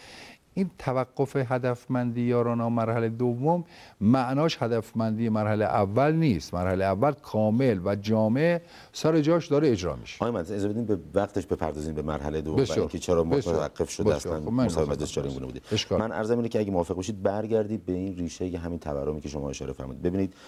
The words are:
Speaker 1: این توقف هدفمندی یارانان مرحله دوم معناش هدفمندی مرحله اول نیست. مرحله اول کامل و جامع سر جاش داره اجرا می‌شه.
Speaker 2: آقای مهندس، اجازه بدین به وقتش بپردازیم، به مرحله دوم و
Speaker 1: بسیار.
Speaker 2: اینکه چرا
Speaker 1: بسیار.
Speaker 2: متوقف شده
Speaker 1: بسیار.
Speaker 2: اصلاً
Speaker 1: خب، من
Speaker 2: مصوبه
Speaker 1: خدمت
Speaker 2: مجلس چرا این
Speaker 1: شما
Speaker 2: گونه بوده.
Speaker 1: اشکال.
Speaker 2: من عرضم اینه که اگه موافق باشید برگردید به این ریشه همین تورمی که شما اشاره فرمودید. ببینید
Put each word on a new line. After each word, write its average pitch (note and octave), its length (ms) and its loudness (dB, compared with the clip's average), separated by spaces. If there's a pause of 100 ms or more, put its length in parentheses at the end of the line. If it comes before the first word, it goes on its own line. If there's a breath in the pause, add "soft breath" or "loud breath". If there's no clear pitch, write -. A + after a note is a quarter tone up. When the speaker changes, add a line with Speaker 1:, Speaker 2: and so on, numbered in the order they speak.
(560 loud breath)
Speaker 1:
این F#3 220 0
توقف C3 580 -2
هدفمندی B2 840 -2
یارانان A#2+ 520 2
مرحله A2+ 360 0
دوم B2 560 0 (360 loud breath)
معناش C3 640 2
هدفمندی A2+ 640 0
مرحله G#2+ 380 2
اول A2+ 460 4
نیست. D3+ 420 2
مرحله F#2 320 2
اول G#2 260 2
کامل A2 720 2
و G2+ 120 2
جامع A2 640 2 (320 loud breath)
سر D#3+ 280 2
جاش D#3 260 2
داره D3 240 4
اجرا F2 260 0
می‌شه. A1+ 240 -14
Speaker 2:
آقای A#2 100 0
مهندس، F#2 200 -4
اجازه G2+ 180 -2
بدین A2 160 -2
به G#2 140 0 (160)
وقتش G2 320 0
بپردازیم، D#2 480 -4
به D2+ 80 -4
مرحله D2+ 380 -4
دوم D#2+ 160 -2
و C3 40 6
Speaker 1:
بسیار. B2 180 0
Speaker 2:
اینکه F2 200 -2
چرا E2 260 2
Speaker 1:
بسیار. E2+ 300 0
Speaker 2:
متوقف D2+ 360 -2
شده G2+ 200 0
Speaker 1:
بسیار. D2+ 240 -2
Speaker 2:
اصلاً D#2 120 -6
Speaker 1:
خب، A2 60 -4
من B2 120 2
Speaker 2:
مصوبه E2 200 2
Speaker 1:
خدمت C#2+ 120 -2
Speaker 2:
مجلس D2 140 -4
چرا D2+ 140 -4
این C#2 80 -4
Speaker 1:
شما C2 80 -8
Speaker 2:
گونه C2 120 -8
بوده. - 220 -6
Speaker 1:
اشکال. G2+ 260 0
Speaker 2:
من A2 120 -4
عرضم A2 240 0
اینه A#2 120 -2
که G#2+ 120 0
اگه G2+ 100 -2
موافق F2+ 240 0
باشید F#2+ 280 -6
برگردید G#2+ 640 -2
به F#2 60 -2
این F#2 240 -4
ریشه F2 420 -6
همین E2+ 200 -6
تورمی D2 420 -4
که D2 80 -8
شما C#2 220 -6
اشاره C2+ 220 -8
فرمودید. C2 300 -10
ببینید F2+ 320 0 (140)